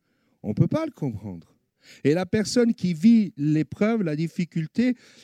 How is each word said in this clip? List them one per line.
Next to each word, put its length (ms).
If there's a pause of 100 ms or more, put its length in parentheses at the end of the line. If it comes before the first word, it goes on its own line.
(420)
on 60
ne 60
peut 140
pas 180
le 60
comprendre. 600 (500)
Et 80
la 140
personne 480
qui 180
vit 440
l'épreuve, 680
la 140
difficulté, 800 (280)